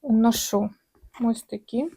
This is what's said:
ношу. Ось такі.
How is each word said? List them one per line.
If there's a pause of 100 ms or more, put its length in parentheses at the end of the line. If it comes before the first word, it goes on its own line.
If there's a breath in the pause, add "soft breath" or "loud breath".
ношу. (500)
Ось
такі.